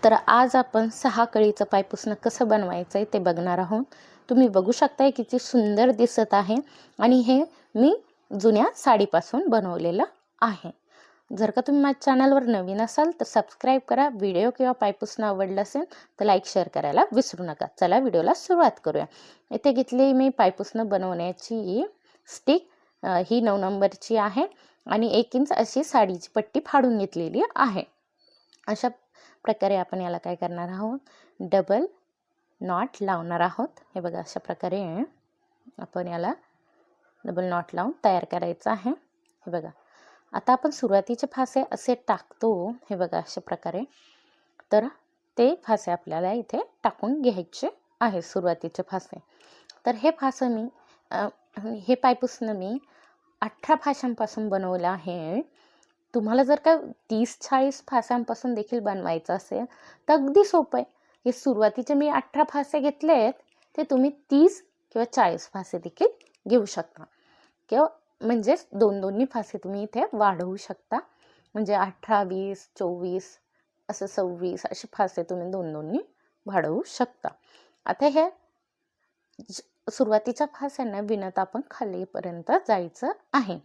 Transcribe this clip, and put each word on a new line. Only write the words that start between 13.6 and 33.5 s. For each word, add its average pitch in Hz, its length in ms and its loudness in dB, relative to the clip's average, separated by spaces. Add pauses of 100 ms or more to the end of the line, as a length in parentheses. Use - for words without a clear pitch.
करा. 269 220 2
व्हिडिओ 208 480 0
किंवा 254 140 2
पायपुसणं 214 560 -2
आवडलं 196 340 -2
असेल 277 220 -4 (360)
तर 208 60 0
लाईक, 202 200 4
शेअर 185 220 0
करायला 147 440 0
विसरू 196 320 0
नका. 160 220 -8 (140)
चला 185 200 4
व्हिडिओला 196 340 2
सुरुवात 349 500 2
करूया. 147 220 -2 (460)
इथे 277 200 2
घेतली 262 420 4
मी 262 160 4
पायपुसणं 214 580 0
बनवण्याची 185 1000 -4 (420)
स्टिक, - 420 0 (340)
अ, 185 260 0
ही 233 120 2
नऊ 208 160 2
नंबरची 196 600 0
आहे 208 280 0 (400)
आणि 220 220 0
एक 226 280 0
इंच 277 160 2
अशी 226 320 0
साडीची 196 520 0
पट्टी 220 300 -2
फाडून 254 320 2
घेतलेली 175 440 -4 (140)
आहे. 220 280 0 (840)
अशा 214 200 -2 (560)
प्रकारे 202 320 0
आपण 185 260 -4
याला 175 160 -6
काय 175 180 -8
करणार 175 340 -8
आहोत, 214 300 -6 (400)
डबल 196 460 0 (760)
नॉट 185 260 -2 (140)
लावणार 170 380 -4
आहोत. 190 280 -2 (280)